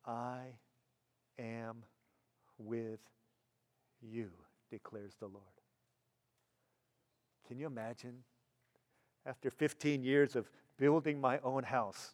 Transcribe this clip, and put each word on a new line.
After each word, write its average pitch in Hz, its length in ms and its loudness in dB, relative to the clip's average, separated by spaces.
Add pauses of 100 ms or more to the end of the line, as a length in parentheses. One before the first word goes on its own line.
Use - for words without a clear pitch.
"I 123 540 -8 (800)
am 113 460 -8 (720)
with 110 420 -6 (1040)
you," 110 320 -6 (360)
declares 101 460 -12
the 107 120 -10
Lord. 98 180 -14 (2000)
Can 123 100 -12
you 147 80 -8
imagine? 120 600 -10 (1000)
After 131 240 -4
fifteen 147 540 0
years 139 320 6
of 113 160 0 (260)
building 147 440 6
my 135 180 4
own 131 240 0
house. 110 500 -2